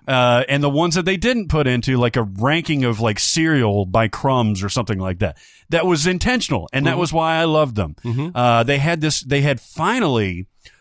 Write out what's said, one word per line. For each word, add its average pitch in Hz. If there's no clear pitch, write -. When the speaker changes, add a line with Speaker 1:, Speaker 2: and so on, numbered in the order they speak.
Speaker 1:
Uh, 127
and 143
the 143
ones 156
that 175
they 190
didn't 214
put 151
into, 127
like, 120
a 120
ranking 131
of, 113
like, 110
cereal 120
by 110
crumbs 113
or 101
something 104
like 92
that. 92
That 165
was 165
intentional, 185
and 135
that 170
Speaker 2:
Mm-hmm. 170
Speaker 1:
was 170
why 160
I 165
loved 151
them. 80
Speaker 2:
Mm-hmm. 139
Speaker 1:
Uh, 120
they 139
had 156
this, 151
they 139
had 139
finally, 131